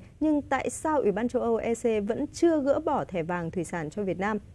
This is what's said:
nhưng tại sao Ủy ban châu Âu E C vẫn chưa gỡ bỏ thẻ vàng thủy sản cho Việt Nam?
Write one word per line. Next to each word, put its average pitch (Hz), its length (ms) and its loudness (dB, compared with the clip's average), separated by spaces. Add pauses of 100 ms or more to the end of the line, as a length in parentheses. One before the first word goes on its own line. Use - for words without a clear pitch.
(200)
nhưng 294 220 2
tại - 280 -2
sao 311 300 0
Ủy 208 120 2
ban 220 160 0
châu 233 140 0
Âu 226 140 2
E 233 180 0
C - 100 -10 (240)
vẫn 233 240 -2
chưa 330 280 4
gỡ 277 200 4
bỏ 285 240 0
thẻ 175 180 -4
vàng 170 280 -2
thủy 170 140 -4
sản 156 260 -6
cho 208 120 -6
Việt 180 160 -2
Nam? 208 200 -2 (160)